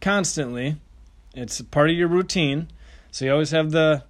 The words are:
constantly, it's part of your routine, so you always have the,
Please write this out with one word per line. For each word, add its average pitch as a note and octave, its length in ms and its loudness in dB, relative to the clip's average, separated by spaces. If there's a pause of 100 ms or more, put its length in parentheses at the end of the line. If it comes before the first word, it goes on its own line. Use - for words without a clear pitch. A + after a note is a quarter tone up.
constantly, D3+ 760 -2 (580)
it's B2 280 -10
part D3 280 2
of E3 60 0
your F3 120 0
routine, E3+ 600 0 (440)
so - 140 -6
you C3+ 60 0
always D3 200 2
have D#3 200 0
the, D#3 380 2